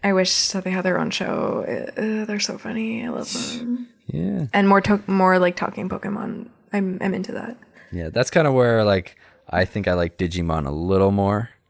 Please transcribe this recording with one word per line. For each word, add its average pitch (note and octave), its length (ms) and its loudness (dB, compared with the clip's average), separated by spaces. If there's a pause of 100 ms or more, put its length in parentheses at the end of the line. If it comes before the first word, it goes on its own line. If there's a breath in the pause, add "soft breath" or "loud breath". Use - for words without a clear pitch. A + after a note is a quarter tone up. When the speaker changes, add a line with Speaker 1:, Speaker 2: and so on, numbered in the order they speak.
Speaker 1:
I G3+ 100 2
wish F#3 380 2
that F#3 120 -4
they F#3 60 -4
had F#3 140 -2
their F3+ 160 2
own D#3+ 100 -2
show. - 560 -2 (320)
Uh, G#3+ 280 -2
they're G#3 140 -6
so - 200 -4
funny. A3+ 440 -6
I A#3+ 60 -6
love - 240 -8
them. A#3+ 540 -6 (180)
Speaker 2:
Yeah. F#3 480 -4
Speaker 1:
And G3+ 160 4
more, G3 120 6
to-, G3+ 260 0
more, F#3 320 4
like, F3+ 160 2
talking G3 340 -6
Pokemon. - 600 -8 (220)
I'm, F#3+ 300 -2
I'm F#3+ 140 -2
into F#3 160 -6
that. - 260 -10 (340 loud breath)
Speaker 2:
Yeah, E2+ 180 -6
that's - 200 0
kinda D#3 220 4
where, A#2+ 320 6
like, G2 340 2 (320 soft breath)
I F2+ 160 2
think G2+ 220 -2
I F2+ 60 2
like F2 260 0
Digimon E2 480 0
a C#2 40 -4
little F#2+ 380 4
more. G2+ 400 2 (200)